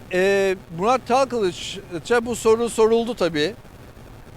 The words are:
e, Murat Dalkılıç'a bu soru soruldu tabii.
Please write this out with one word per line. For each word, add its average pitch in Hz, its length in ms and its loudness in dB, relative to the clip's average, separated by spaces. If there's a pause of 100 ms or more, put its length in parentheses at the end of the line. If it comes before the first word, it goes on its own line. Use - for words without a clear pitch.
(120)
e, 196 440 2 (220)
Murat 240 300 2
Dalkılıç'a 233 1160 -2
bu 233 100 -4
soru 226 320 4
soruldu 226 460 2
tabii. 165 400 0 (840)